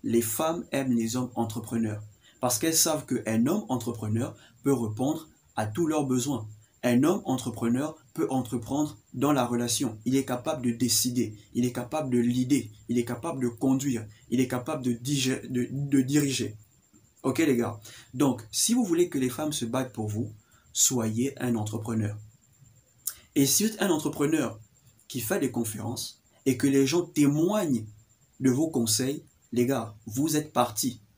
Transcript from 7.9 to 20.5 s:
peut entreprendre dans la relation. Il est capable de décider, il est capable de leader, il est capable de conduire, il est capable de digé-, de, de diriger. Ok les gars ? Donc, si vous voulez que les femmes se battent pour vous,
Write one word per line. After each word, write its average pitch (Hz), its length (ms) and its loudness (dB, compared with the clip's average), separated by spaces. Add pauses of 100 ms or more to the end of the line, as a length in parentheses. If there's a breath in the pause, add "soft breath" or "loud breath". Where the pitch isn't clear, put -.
peut - 160 -2
entreprendre 135 680 -2 (160)
dans 135 180 2
la 131 140 4
relation. 120 600 -2
Il 127 100 2
est 135 100 4
capable 131 380 -4
de 120 80 2
décider, 117 640 0 (200 loud breath)
il 120 100 2
est 120 60 0
capable 127 400 -4
de 120 80 4
leader, 127 440 2 (240 soft breath)
il 120 120 2
est 117 60 0
capable 127 360 -6
de 120 80 0
conduire, 131 560 0 (240 loud breath)
il 123 100 2
est 127 80 2
capable 135 360 -4
de 123 100 0
digé-, 131 560 -2
de, 123 220 -2
de 139 300 2
diriger. 127 540 0 (680)
Ok 135 160 0
les 143 180 4
gars ? 107 240 -2 (320 loud breath)
Donc, 127 380 2
si - 240 2
vous 247 100 4
voulez 175 240 4
que 147 80 -4
les 127 120 2
femmes 151 220 -4
se 123 140 -4
battent 127 260 -2
pour 107 160 -4
vous, 107 240 -4 (400 soft breath)